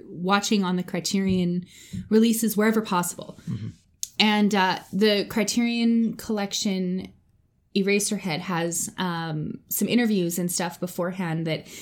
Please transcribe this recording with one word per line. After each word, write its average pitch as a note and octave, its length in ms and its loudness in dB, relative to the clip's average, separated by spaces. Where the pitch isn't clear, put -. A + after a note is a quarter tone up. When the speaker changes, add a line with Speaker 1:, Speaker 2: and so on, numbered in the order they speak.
Speaker 1:
watching G3 560 0
on F3+ 140 0
the F3+ 60 -2
Criterion F3+ 840 0
releases A3 480 4
wherever A3 240 4
possible. - 560 -4
Speaker 2:
Mm-hmm. A2+ 200 -6
Speaker 1:
And, G#3 360 4
uh, F#3 240 2
the G3+ 340 4
Criterion A#3 880 2
Collection F#3+ 960 -4
Eraserhead G3+ 600 0
has, E3+ 580 -2
um, E3 600 -4
some - 180 0
interviews G3+ 520 2
and F3 120 0
stuff F3 280 -4
beforehand F3 640 -4
that D#3 220 -4